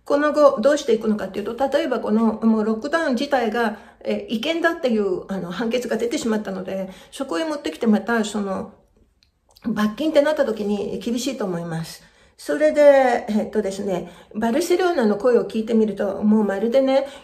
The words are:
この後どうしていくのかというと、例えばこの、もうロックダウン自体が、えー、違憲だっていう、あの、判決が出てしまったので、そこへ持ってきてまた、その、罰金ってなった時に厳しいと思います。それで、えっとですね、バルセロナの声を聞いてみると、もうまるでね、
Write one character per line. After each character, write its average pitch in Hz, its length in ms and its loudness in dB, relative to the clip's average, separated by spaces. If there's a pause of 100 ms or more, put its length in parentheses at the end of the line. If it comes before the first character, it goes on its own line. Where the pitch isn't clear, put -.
こ 285 120 0
の 294 140 2
後 285 300 4
ど 269 100 4
う 302 60 2
し 294 80 -8
て 233 80 2
い 214 60 4
く 220 100 -2
の 208 80 0
か 196 100 -6
と 190 120 -10
い - 20 -4
う 233 140 -6
と、 269 140 -2
例 285 140 2
え 320 60 -4
ば 233 100 -2
こ - 120 -4
の、 220 300 2
も 220 180 4
う 214 40 0
ロ 220 120 0
ッ 220 60 -8
ク 294 80 -6
ダ 330 160 0
ウ 294 40 0
ン 254 60 0
自 285 120 -2
体 240 240 0
が、 220 280 -2 (200)
え 214 300 -4
ー、 240 60 -4
違 220 40 -2
憲 320 220 -2
だ 339 100 2
っ 339 80 -4
て 262 80 -2
い 220 120 0
う、 190 300 -2
あ 196 100 -6
の、 175 120 -8
判 226 180 -4
決 240 200 -2
が 214 80 -2
出 233 100 -2
て 294 100 -4
し 233 120 -4
ま 214 80 0
っ 214 40 -6
た 202 100 -8
の 190 120 -8
で、 190 260 -8 (220)
そ 269 140 -10
こ 330 120 -6
へ 330 60 -2
持 311 120 -4
っ 294 60 -10
て 311 100 -6
き - 80 -12
て 240 60 -4
ま 214 140 6
た、 226 240 0
そ 214 160 -6
の、 196 320 -6 (920)
罰 208 320 -2
金 311 140 -2
っ - 20 0
て 294 80 6
な 302 100 4
っ 302 40 0
た 285 100 2
時 214 180 -4
に 202 360 -4
厳 240 200 -4
し - 80 -6
い 254 100 -4
と 220 60 -4
思 180 160 -4
い 170 60 -8
ま 165 180 -6
す。 - 180 -16 (340)
そ 294 220 -4
れ 302 160 4
で、 269 560 6
え 208 140 2
っ - 80 -8
と 214 100 0
で 190 100 -2
す 202 140 -8
ね、 180 260 -4 (240)
バ 233 160 -2
ル 277 100 0
セ 359 140 0
ロ 359 180 2
ナ 262 120 2
の 208 120 2
声 247 200 4
を 202 80 0
聞 226 140 -6
い 214 60 -2
て 226 80 -2
み 220 120 4
る 202 100 -2
と、 - 280 -4
も 214 180 4
う - 20 2
ま 196 160 -2
る 226 120 0
で 269 100 4
ね、 269 260 2 (160)